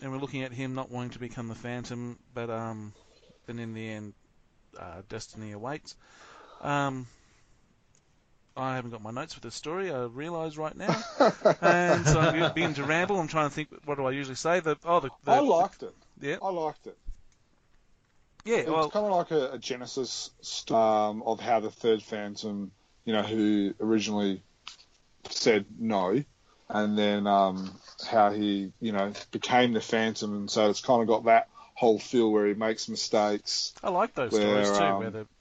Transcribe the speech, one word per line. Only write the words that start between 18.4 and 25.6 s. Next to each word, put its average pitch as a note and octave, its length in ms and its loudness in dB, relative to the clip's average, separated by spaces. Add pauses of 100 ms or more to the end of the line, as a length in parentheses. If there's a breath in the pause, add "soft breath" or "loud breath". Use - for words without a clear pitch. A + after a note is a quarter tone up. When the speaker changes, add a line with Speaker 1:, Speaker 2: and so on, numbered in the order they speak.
Speaker 1:
Yeah, A3 120 0
Speaker 2:
It's D#3 120 0
Speaker 1:
well D#3 200 2
Speaker 2:
kinda G#3 180 0
like F3 240 0
a, C#3+ 220 0
a B2+ 40 -10
genesis B2 720 -6 (120)
st-, - 360 -10
um, A2 480 4
of A2 140 -2
how A#2+ 220 0
the G#2+ 100 -6
third A2 320 0
Phantom, G#2 680 -8 (340)
you A2+ 80 0
know, G#2+ 100 2
who G#2 560 2
originally G#2 640 0 (880)
said G#2 360 2 (140)